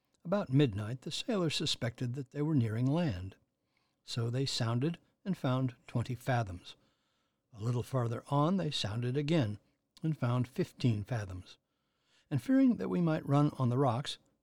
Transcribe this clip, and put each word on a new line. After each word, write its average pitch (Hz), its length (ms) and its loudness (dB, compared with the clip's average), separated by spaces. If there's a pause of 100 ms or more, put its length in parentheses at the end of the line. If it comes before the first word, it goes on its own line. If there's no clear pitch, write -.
(240)
about 180 280 -2
midnight 120 500 2
the - 80 -10
sailors 185 460 -2
suspected 120 580 -4
that 139 160 -10
they 143 100 -6
were 156 140 0
nearing 117 320 2
land. 135 480 0 (680)
So 117 260 -4
they 135 160 -2
sounded 123 520 0 (260)
and 190 120 -2
found 127 380 0 (140)
twenty 120 260 -4
fathoms. 117 600 -4 (840)
A 98 60 -8
little 120 180 0
farther 117 460 -2
on 147 280 2
they 165 140 -2
sounded 120 460 -2
again 143 420 0 (460)
and 160 120 0
found 123 300 0
fifteen 117 560 0
fathoms. 98 540 -8 (720)
And - 100 0
fearing 262 360 4
that 190 140 -4
we 180 100 2
might 160 280 2
run 147 300 6
on 123 120 2
the 120 80 2
rocks, 135 400 0 (240)